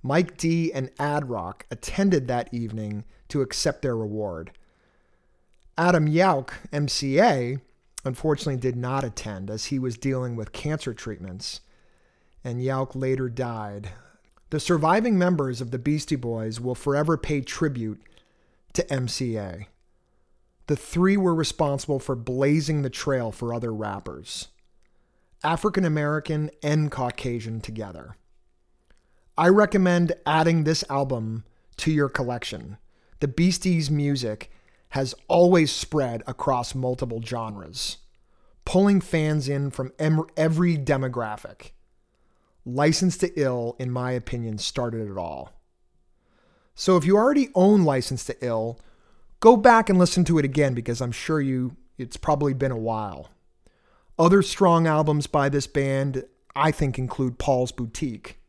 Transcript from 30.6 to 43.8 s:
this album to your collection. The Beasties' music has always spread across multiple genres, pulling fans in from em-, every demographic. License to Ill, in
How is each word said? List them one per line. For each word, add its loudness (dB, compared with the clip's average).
this 0
album -4
to 0
your 2
collection. -6
The 0
Beasties' 2
music -2
has -4
always 6
spread -4
across -2
multiple -4
genres, -8
pulling 4
fans -2
in -2
from -8
em-, 0
every 2
demographic. -4
License 2
to 0
Ill, -2
in -6